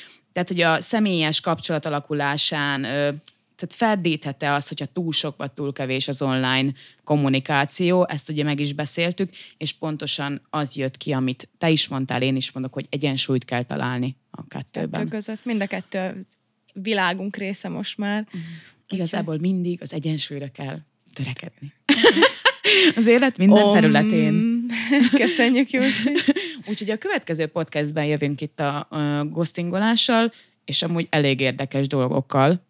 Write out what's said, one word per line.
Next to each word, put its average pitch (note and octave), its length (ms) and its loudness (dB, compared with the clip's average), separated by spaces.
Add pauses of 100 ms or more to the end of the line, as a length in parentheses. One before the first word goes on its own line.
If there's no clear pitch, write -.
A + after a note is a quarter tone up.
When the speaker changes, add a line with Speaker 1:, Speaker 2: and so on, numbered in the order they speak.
(320)
Speaker 1:
tehát, F3+ 160 -4
hogy F3 120 -2
a D#3+ 200 4
személyes E3+ 600 0
kapcsolat E3 460 -4
alakulásán, C#3+ 1000 -2
ö, C#3+ 240 -2 (480)
tehát - 200 -12
feldíthet-e D#3+ 760 0
az, C#3+ 160 -2
hogyha C#3+ 180 -8
túl E3 260 -4
sok D3 240 -4
vagy C#3 160 -8
túl C#3 200 -6
kevés C3 360 -4
az C#3 140 -4
online C3 500 2 (320)
kommunikáció, D3 1040 2
ezt D3 200 -6
ugye D3+ 160 -2
meg C#3+ 160 0
is D3 120 -2
beszéltük, E3+ 580 -2 (260)
és D3+ 160 -6
pontosan D3 680 -6 (100)
az D3 260 -4
jött C3 200 -4
ki, - 160 -6
amit C3 360 -2 (100)
te E3 120 2
is D#3 180 2
mondtál, C3 340 -2
én C3 140 2
is C3 160 -4
mondok, B2+ 200 -8
hogy B2 180 -8
egyensúlyt C3+ 540 -2
kell B2 180 -4
találni B2+ 540 -4 (140)
a - 180 -18
kettőben. D#3 520 -8
Speaker 2:
Kettő E3 160 -6
között, G#3+ 280 -10
mind A3+ 160 -2
a G3 60 -2
kettő F#3+ 320 -8
a F#3 140 -4 (600)
világunk F#3+ 640 -2
része G3 320 -6
most E3+ 300 -8
már. G#3 220 -2 (100)
Speaker 1:
Mhm. E3+ 120 -10 (460)
Igazából E3 520 -4
mindig F3 420 -2
az D3 100 -12
egyensúlyra D3 600 -6
kell C#3+ 260 -10 (360)
törekedni. - 580 -10 (140)
<laughs> F#4+ 1120 4
Az A3 100 4
élet B3 300 6
minden G#3 260 8
Speaker 2:
Om. G#3 120 6
Speaker 1:
területén. A3 920 4 (140)
Speaker 2:
<laughs> A#3+ 340 4
Köszönjük, C4 580 4
Julcsi. A#3 400 2 (300)
Speaker 1:
<laughs> D#4 300 -10
Úgyhogy G#3 200 -4
a G#3+ 60 0
következő E3+ 500 -2
podcastben D3+ 580 -2
jövünk D3 360 0
itt D3 200 -10
a, C#3+ 300 -2
ö, D3 340 -2
ghostingolással, F#3+ 1080 0 (320)
és - 180 -2
amúgy E3+ 280 0
elég C#3 300 2
érdekes C3+ 460 -2
dolgokkal, C3+ 840 2